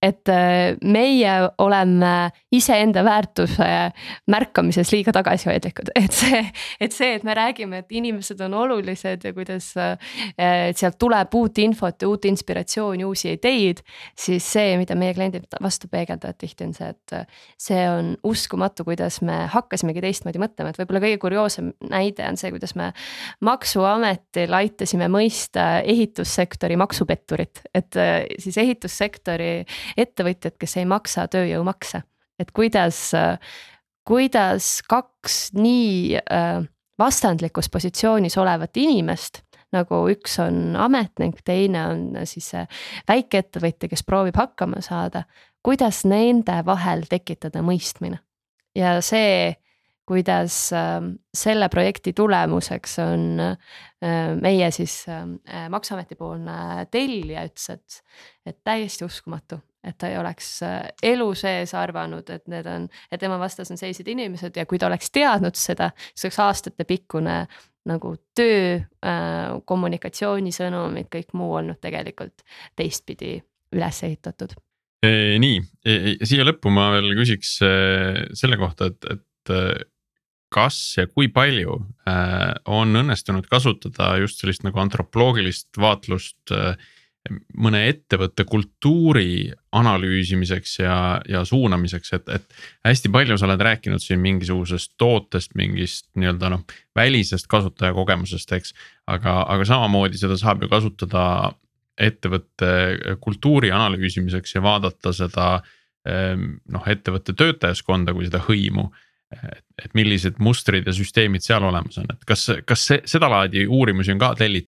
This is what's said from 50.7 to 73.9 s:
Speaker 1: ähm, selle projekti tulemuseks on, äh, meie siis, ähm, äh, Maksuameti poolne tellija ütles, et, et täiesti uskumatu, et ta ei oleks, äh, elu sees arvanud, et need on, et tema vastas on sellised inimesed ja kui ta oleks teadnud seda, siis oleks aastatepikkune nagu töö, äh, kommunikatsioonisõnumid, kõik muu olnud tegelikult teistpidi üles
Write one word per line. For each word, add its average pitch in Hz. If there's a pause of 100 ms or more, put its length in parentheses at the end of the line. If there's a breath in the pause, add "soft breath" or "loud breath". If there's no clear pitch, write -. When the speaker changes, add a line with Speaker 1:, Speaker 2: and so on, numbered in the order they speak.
Speaker 1:
ähm, 170 (160)
selle 214
projekti 180
tulemuseks 180
on, 165
äh, 165
meie 185
siis, -
ähm, 170
äh, 170
Maksuameti 185
poolne 165
tellija 190
ütles, -
et, - (440 soft breath)
et 175
täiesti 214
uskumatu, 165 (280)
et 170
ta 180
ei 185
oleks, 175 (120)
äh, 175 (200)
elu 233
sees 180
arvanud, 170
et 165
need 170
on, 170 (220 loud breath)
et 180
tema 190
vastas 180
on 175
sellised 185
inimesed 190
ja 165
kui 180
ta 180
oleks 180
teadnud 208
seda, 175 (220 loud breath)
siis -
oleks 185
aastatepikkune 170 (480 loud breath)
nagu 165 (220)
töö, 196 (220)
äh, 170
kommunikatsioonisõnumid, 180
kõik -
muu 175
olnud 165
tegelikult - (320 loud breath)
teistpidi - (340)
üles 170